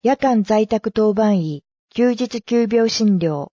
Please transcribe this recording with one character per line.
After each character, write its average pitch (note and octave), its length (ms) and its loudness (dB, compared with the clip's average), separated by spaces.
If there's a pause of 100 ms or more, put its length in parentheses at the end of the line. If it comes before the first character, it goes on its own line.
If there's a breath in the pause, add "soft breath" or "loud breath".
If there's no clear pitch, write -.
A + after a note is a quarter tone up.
夜 B3+ 140 2
間 A#3+ 260 0
在 G#3+ 240 0
宅 A3 240 -4
当 G#3+ 220 0
番 G#3 280 2
医、 D3+ 220 -8 (260)
休 B3 240 0
日 A#3 280 -6
急 A#3 260 0
病 A3+ 220 0
診 G#3 280 2
療。 D3+ 360 -4